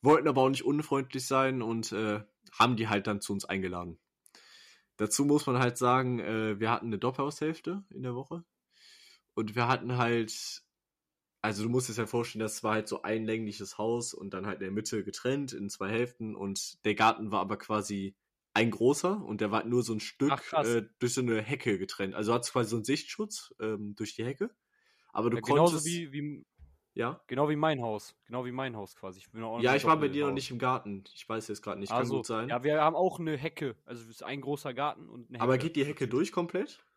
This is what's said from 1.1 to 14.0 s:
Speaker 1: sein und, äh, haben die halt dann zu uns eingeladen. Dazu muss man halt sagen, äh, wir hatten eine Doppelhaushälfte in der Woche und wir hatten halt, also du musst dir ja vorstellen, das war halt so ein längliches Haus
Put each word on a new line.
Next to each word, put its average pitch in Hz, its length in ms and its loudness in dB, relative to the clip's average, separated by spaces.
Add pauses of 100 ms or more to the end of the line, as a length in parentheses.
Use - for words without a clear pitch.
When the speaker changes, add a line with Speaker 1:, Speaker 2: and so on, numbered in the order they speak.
Speaker 1:
sein 131 340 2
und, 113 300 -2
äh, 104 320 0 (280)
haben 127 260 4
die 113 100 0
halt 104 200 0
dann 101 140 -2
zu - 120 -6
uns 98 120 -6
eingeladen. 90 540 -4 (1000)
Dazu 107 280 2
muss 147 200 4
man 127 140 2
halt 123 180 4
sagen, 127 420 4
äh, 107 400 -2
wir 110 120 2
hatten 117 160 -2
eine 107 120 -2
Doppelhaushälfte 151 920 -4
in 127 140 -12
der 123 120 -4
Woche 165 300 -10 (880)
und 107 200 -4
wir 120 120 2
hatten 123 300 0
halt, 117 680 0 (760)
also 107 220 -2
du 113 60 0
musst 127 200 2
dir 117 40 -6
ja 110 140 -2
vorstellen, 117 340 -2
das 107 220 -4
war 107 120 2
halt 107 120 -2
so - 160 -6
ein 110 220 0
längliches 110 520 -4
Haus 117 360 -2